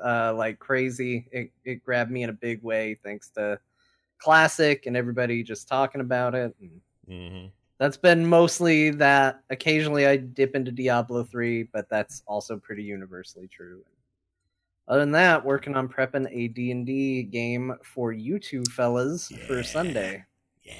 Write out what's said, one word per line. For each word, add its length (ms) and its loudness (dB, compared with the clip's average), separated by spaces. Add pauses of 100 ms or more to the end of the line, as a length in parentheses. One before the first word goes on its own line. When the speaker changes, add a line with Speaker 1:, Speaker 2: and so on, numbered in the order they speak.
Speaker 1:
uh, 320 2
like 240 -2
crazy. 720 -2
It, 200 -8 (140)
it 180 -10
grabbed 280 -2
me 100 -4
in 80 -4
a 40 -8
big 280 -6
way 420 -4
thanks 280 -14
to 280 -4 (600)
Classic 680 4
and 120 -4
everybody 460 -2
just 240 -12
talking 340 -2
about 320 -2
it. 280 -4
And 200 -20 (280)
Speaker 2:
Mm-hmm. 380 -14 (300)
Speaker 1:
that's 200 0
been 280 6
mostly 680 6
that. 580 4
Occasionally 580 2
I 100 6
dip 380 -2
into 160 -2
Diablo 520 0
three, 400 -4
but 260 -8
that's 360 -4
also 320 -8
pretty 260 -12
universally 640 -14
true. 360 -20 (1040)
Other 140 4
than 100 0
that, 340 6
working 300 -2
on 140 0
prepping 420 -2
a 160 -4
D 240 -4
and 140 -6
D 380 -2
game 600 -4
for 280 -4
you 280 -4
two 260 -8
fellas 640 -2 (200)
for 100 -2
Speaker 2:
Yeah. 60 -4
Speaker 1:
Sunday. 640 -4 (380)
Speaker 2:
Yeah. 160 -18